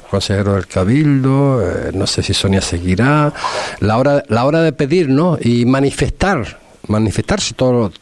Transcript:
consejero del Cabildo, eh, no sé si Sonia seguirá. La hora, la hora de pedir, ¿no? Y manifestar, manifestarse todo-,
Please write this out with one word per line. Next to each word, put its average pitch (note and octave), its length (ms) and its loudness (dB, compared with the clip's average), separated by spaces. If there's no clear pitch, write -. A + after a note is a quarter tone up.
consejero G2 460 0
del F#2 140 -2
Cabildo, C3+ 960 2
eh, - 320 -4
no F#2+ 120 -2
sé - 160 -2
si G2 100 -2
Sonia G2 280 0
seguirá. A2+ 720 0
La A2 180 0
hora, C#3 300 2
la A2+ 160 0
hora D#3 180 2
de D#3+ 100 2
pedir, C#3 360 0
¿no? D3+ 320 2
Y A#2+ 240 2
manifestar, C3+ 960 0
manifestarse - 680 -2
todo-, B2 360 0